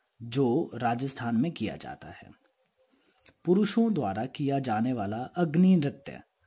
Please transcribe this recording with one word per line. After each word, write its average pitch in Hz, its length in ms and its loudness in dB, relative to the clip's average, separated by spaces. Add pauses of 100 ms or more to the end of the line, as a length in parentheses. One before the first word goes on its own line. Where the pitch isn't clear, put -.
(220)
जो 123 540 0
राजस्थान 120 600 -2
में 147 160 2
किया 98 240 -6
जाता - 320 -14
है। - 240 -20 (1120)
पुरुषों 208 480 4
द्वारा 110 320 -2
किया 139 340 -2
जाने 123 340 0
वाला 107 240 -4
अग्नि 170 580 4
नृत्य, 143 460 -2 (260)